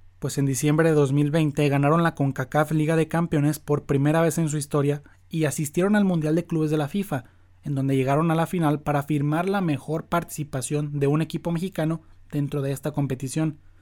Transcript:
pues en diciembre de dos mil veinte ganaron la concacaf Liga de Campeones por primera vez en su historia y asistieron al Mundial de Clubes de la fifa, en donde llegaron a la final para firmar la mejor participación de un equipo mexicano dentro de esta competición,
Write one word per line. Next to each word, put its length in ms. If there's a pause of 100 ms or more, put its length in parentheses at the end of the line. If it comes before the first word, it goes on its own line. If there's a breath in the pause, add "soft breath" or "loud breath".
(200)
pues 180
en 80
diciembre 420
de 60
dos 180
mil 200
veinte 360
ganaron 360
la 100
concacaf 560
Liga 240
de 140
Campeones 500
por 280
primera 340
vez 180
en 100
su 80
historia 460 (260 soft breath)
y 180
asistieron 500
al 80
Mundial 320
de 100
Clubes 240
de 60
la 100
fifa, 380 (400 soft breath)
en 100
donde 220
llegaron 340
a 60
la 100
final 360
para 200
firmar 460
la 120
mejor 460
participación 920
de 80
un 140
equipo 280
mexicano 520 (280 soft breath)
dentro 320
de 80
esta 220
competición, 680 (240 soft breath)